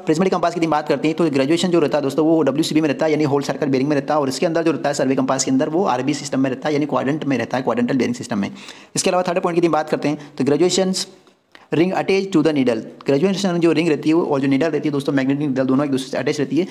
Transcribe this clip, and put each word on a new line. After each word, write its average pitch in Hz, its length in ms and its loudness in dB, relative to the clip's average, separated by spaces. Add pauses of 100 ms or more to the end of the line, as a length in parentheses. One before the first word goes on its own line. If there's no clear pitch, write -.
प्रिज्मेटिक 180 280 2
कंपास 170 200 0
की 175 60 -6
यदि 165 80 2
बात 151 200 0
करते 147 200 0
हैं 156 100 0
तो 165 140 2
graduation 151 400 0
जो 170 80 4
रहता 147 180 2
है 143 60 -2
दोस्तों, 135 220 0
वो 160 180 4
डब्ल्यूसीबी 147 380 0
में 160 80 2
रहता 135 160 -2
है, 160 60 0
यानी 147 120 2
होल 143 200 0
circle 135 240 -4
bearing 135 220 0
में 151 60 0
रहता 143 180 0
है, 156 60 2
और 135 100 0
इसके 131 160 -2
अंदर 165 180 0
जो 165 80 2
रहता 143 180 -2
है 143 60 -2
सर्वे 135 200 0
कंपास 131 300 0
के 139 60 0
अंदर, 139 180 2
वो 165 160 0
आरबी 127 280 0
system 143 260 -4
में 135 100 2
रहता 127 180 -6
है, 151 60 0
यानी 147 120 0
quadrant 139 400 -2
में 139 120 0
रहता 117 200 -4
है, 131 60 -4
quadrantal 123 340 0
bearing 120 180 0
system 110 220 -6
में। 98 140 -2 (440)
इसके - 140 -2
अलावा 180 180 2
third 175 120 0
point 180 160 0
की 170 40 -2
यदि 175 100 4
बात 156 200 0
करते 147 180 -2
हैं 151 300 -6
तो 135 60 -2
graduations 180 640 2 (680)
ring 175 200 2
attached 190 380 0
to 151 120 4
the 156 100 2
needle, 123 280 2 (240)
ग्रेजुएशन 175 540 0
जो 170 120 4
ring 160 180 2
रहती 151 200 0
है 156 60 4
वो 165 100 2
और 139 160 0
जो 139 60 0
नीडल 139 200 2
रहती 151 200 -2
है 151 40 -2
दोस्तों, 143 220 -2
magnetic 139 340 0
needle 131 180 0
दोनों 135 200 2
एक 139 60 -4
दूसरे 131 180 -2
से - 80 -6
अटैच 147 220 -2
रहती 139 180 -2
है, 180 140 0